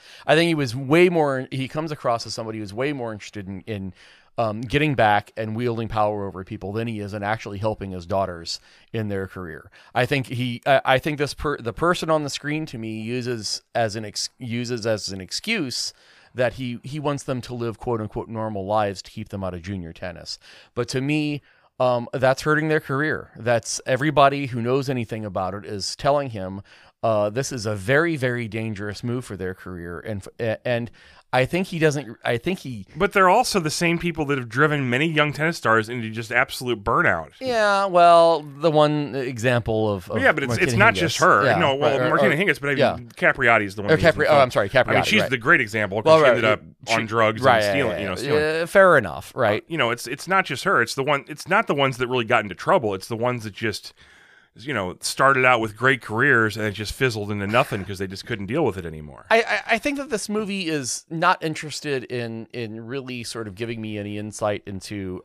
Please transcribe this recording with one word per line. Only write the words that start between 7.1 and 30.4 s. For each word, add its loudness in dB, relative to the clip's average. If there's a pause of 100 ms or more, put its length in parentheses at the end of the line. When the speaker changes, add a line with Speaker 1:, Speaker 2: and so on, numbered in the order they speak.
Speaker 1:
in -8
actually -6
helping -4
his -10
daughters -4 (320)
in -4
their -4
career. -14 (240)
I 2
think -2
he, -6
I, 4
I 0
think -6
this -4
per-, -6
the -8
person -2
on 0
the -6
screen -6
to -12
me -8
uses -6 (120)
as 0
an -6
ex-, -8
uses -6
as -2
an -10
excuse -6 (420)
that 0
he, -8
he -10
wants -4
them -4
to -10
live -6
quote -2
unquote -8
normal -6
lives 0
to -20
keep -12
them -8
out -4
of -10
junior -8
tennis. -12 (360)
But -4
to -4
me, -2 (380)
um, 0
that's 0
hurting 0
their 2
career. -4
That's -2
everybody 4
who -4
knows 0
anything -4
about -4
it -10
is -8
telling 0
him, -8 (400)
uh, 2
this -4
is -6
a -2
very, 2
very -2
dangerous -6
move -4
for -10
their -6
career. -10
And, -8
f-, -16 (120)
a-, -4